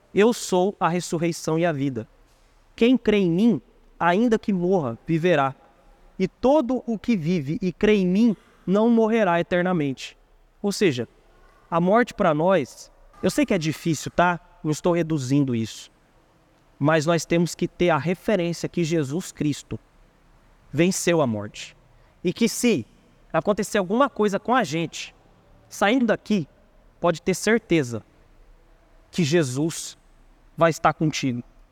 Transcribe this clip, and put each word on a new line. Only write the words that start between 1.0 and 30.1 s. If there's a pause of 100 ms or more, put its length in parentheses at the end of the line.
e
a
vida. (680)
Quem
crê
em
mim, (380)
ainda
que
morra,
viverá. (600)
E
todo
o
que
vive
e
crê
em
mim (280)
não
morrerá
eternamente." (460)
Ou
seja, (600)
a
morte
pra
nós, (280)
eu
sei
que
é
difícil,
tá? (240)
Não
estou
reduzindo
isso. (880)
Mas
nós
temos
que
ter
a
referência
que
Jesus
Cristo (920)
venceu
a
morte. (460)
E
que
se (460)
acontecer
alguma
coisa
com
a
gente, (560)
saindo
daqui, (540)
pode
ter
certeza (1080)
que
Jesus (600)